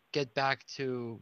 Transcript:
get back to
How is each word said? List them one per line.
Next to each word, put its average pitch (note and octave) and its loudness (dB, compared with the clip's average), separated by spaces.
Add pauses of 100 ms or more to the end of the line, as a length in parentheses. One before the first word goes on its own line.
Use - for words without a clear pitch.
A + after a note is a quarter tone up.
(120)
get C#3+ 0
back C3+ 2 (120)
to B2 -2